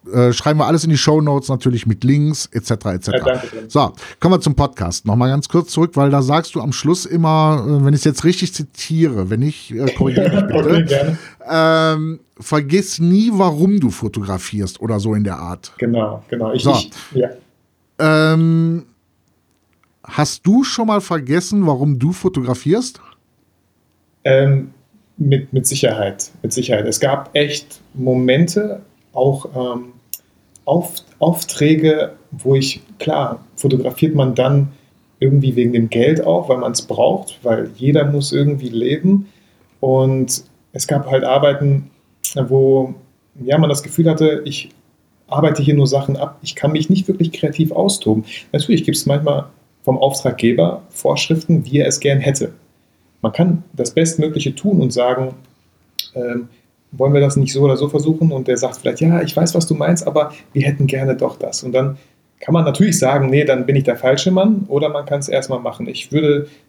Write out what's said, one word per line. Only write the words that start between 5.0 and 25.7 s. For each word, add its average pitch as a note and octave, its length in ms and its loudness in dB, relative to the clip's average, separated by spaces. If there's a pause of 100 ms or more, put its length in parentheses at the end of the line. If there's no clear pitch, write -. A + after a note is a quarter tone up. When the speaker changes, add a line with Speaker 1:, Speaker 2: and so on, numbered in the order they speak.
Speaker 1:
nochmal B2 220 2
ganz C#3 200 -2
kurz E3+ 220 0
zurück, E3+ 240 0
weil C#3 160 4
da C#3 100 2
sagst D3 320 0
du D3 80 -4
am C3 120 -4
Schluss F3 340 -2
immer, D#3 600 2
äh, C#3+ 180 2
wenn C#3+ 100 4
ich's - 80 -2
jetzt D3 200 0
richtig F3 300 0
zitiere, C#3 760 -2
wenn A2 80 0
nicht, D3 320 -4
äh, B2 160 -4 (100)
korrigiere C#3 320 2
mich G3 120 2
Speaker 2:
<laughs> G3 60 -2
Speaker 1:
bitte. D#3+ 120 0
Speaker 2:
Okay, E3 240 4
gerne. D3 340 0 (320)
Speaker 1:
Ähm, D#3+ 680 2 (200)
vergiss D#3 600 -2
nie, G3 340 4
warum F#3 460 2
du B2+ 100 2
fotografierst G2 920 -6
oder G#2+ 180 -2
so G#2+ 160 -2
in G#2 80 0
der F#2+ 160 -4
Art. F2 400 -12
Speaker 2:
Genau, A2 500 -2
genau. A2+ 240 -4
Ich, A#2+ 80 -2
Speaker 1:
So. C#3 120 2
Speaker 2:
ich, - 180 -2 (220)
ja. B2+ 160 0 (680)
Speaker 1:
Ähm, D#3+ 840 2 (1200)
hast - 420 -4
du A#3 180 4
schon A#3 240 -2
mal G#3 140 0
vergessen, F3 640 -2
warum C#3+ 320 2
du C#3+ 140 0
fotografierst? F3+ 880 -2 (1200)
Speaker 2:
Ähm, C3+ 480 2 (460)
mit, C#3 360 0
mit C3 120 0
Sicherheit, G#2 640 -2 (140)